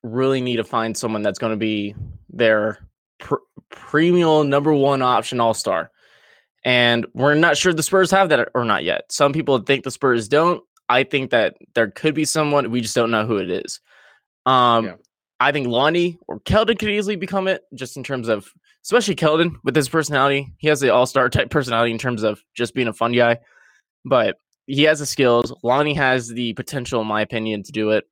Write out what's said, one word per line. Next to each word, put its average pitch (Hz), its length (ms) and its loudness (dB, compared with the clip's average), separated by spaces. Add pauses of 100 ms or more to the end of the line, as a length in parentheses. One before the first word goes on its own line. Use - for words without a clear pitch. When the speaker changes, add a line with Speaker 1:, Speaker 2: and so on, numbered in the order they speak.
Speaker 1:
really 131 380 -2
need 123 160 -2
to 113 60 -2
find 113 320 -4
someone 110 280 -4
that's 101 160 -2
gonna 110 180 -2
be 104 380 -4 (340)
their 110 480 0 (400)
pr-, - 180 -6 (360)
premium 160 800 2
number 143 220 2
one 139 300 2
option 123 380 0
all-star. 107 500 0 (760)
And 120 500 2
we're 143 200 2
not 156 240 2
sure 180 160 0
the 156 80 -4
Spurs 190 300 0
have 190 180 2
that 131 240 0
or 120 120 -2
not 101 180 0
yet. - 280 -4
Some 143 220 0
people 139 260 0
think 135 240 -2
the 131 80 -6
Spurs 120 360 0
don't. 156 360 2 (240)
I 127 160 2
think 131 280 -4
that 110 240 2 (180)
there 113 160 2
could 151 240 -2
be 151 120 -2
someone. 147 440 0
We 120 120 -2
just 110 120 -6
don't 117 160 0
know 110 160 0
who 113 120 0
it 92 120 -4
is. - 300 -6 (680)
Um, 123 400 4
Speaker 2:
Yeah. 90 100 -10 (440)
Speaker 1:
I 135 120 2
think 139 160 -2
Lonnie 165 500 0 (100)
or - 120 -10
Keldon 214 400 0
could 214 100 -2
easily 202 280 -2
become 190 320 -4
it, 185 120 -4 (120)
just 123 240 -12
in 131 60 -12
terms 123 260 -6
of, 104 240 -2 (300)
especially 208 320 0
Keldon 160 400 2 (100)
with 131 100 -2
his 139 140 2
personality. 139 680 0
He 151 100 0
has 147 100 2
the 131 140 2
all-star 127 360 2
type - 200 -2
personality 117 420 0
in 113 60 -4
terms 120 260 -4
of 104 180 -2 (140)
just 120 180 -4
being 127 140 -2
a 107 60 -4
fun 117 180 -2
guy. 120 280 4 (680)
But 123 320 2 (280)
he 139 180 0
has 156 160 4
the 147 60 -8
skills. 120 560 2
Lonnie 143 320 0
has 131 360 0
the 117 240 -6
potential, 123 480 -6
in 107 60 -4
my 107 140 -2
opinion, 110 420 -4
to - 100 -18
do 107 180 0
it. 107 200 0